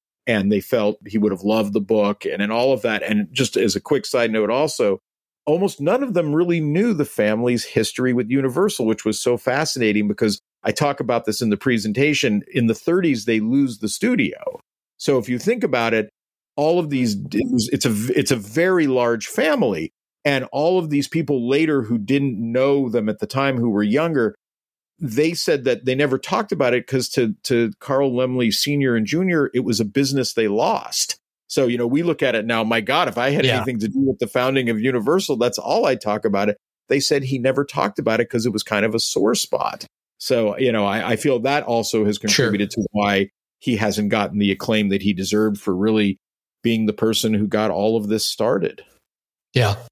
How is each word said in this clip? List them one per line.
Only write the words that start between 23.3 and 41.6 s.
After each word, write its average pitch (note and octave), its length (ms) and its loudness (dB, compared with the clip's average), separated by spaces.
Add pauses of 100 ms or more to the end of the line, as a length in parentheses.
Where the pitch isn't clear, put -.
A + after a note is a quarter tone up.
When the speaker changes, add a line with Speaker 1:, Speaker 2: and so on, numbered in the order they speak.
Speaker 1:
who A#2 120 0
were G#2 140 2
younger, C3 500 0 (640)
they D3+ 360 0
said D3 300 -2
that B2 200 0
they C3 100 0
never C3+ 240 2
talked G3+ 320 -4
about C3+ 240 2
it A#2+ 120 0
'cause B2+ 240 -2
to, A2+ 340 0
to A#2 340 2
Carl C#3 320 0
Laemmle B2+ 420 0
Senior C#3 440 0
and G#2+ 100 0
Junior, E3 480 0
it A#2+ 60 2
was A2+ 180 -2
a A2+ 60 0
business C3+ 480 -2
they A2+ 160 0
lost. - 680 -2 (320)
So, C3+ 180 0
you A#2+ 120 0
know, A#2+ 80 0
we C#3 160 0
look E3 220 0
at A#2+ 100 2
it A2 120 -2
now, A2+ 180 0
my A#2 160 2
God, C#3+ 260 0
if A#2 120 -4
I B2+ 120 2
had C#3 140 0
Speaker 2:
Yeah. A#2+ 120 2
Speaker 1:
anything A2+ 240 -4
to A2 80 -2
do C3 120 -2
with C3 180 0
the A#2+ 80 -2
founding C3 440 0
of A2 100 -2
Universal, C3+ 560 0
that's A#2+ 220 0
all F3 260 0
I C#3 100 2
talk G#2+ 300 -4
about G2+ 240 2
it. - 80 -2 (320)
They C#3 100 2
said C#3 240 0
he C3 160 -4
never C3 260 2
talked - 340 -2
about A2+ 220 0
it A#2+ 80 0
'cause A#2 180 -2
it A#2 60 0
was G#2 120 -4
kind G#2 200 0
of A2 100 0
a A#2 40 0
sore - 360 0
spot. - 520 -4 (320)
So, A2+ 380 -2
you B2+ 160 2
know, G#2+ 140 2
I, G2+ 240 -2
I A2+ 60 0
feel C3 240 0
that C#3 240 0